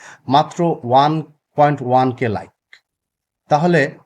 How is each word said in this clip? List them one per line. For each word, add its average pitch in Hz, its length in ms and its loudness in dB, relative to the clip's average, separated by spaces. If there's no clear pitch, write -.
মাত্র 143 560 0
ওয়ান 139 380 0
পয়েন্ট 147 260 2
ওয়ান 127 300 0
কে 120 180 -4
লাইক। 85 200 -8
তাহলে 151 460 0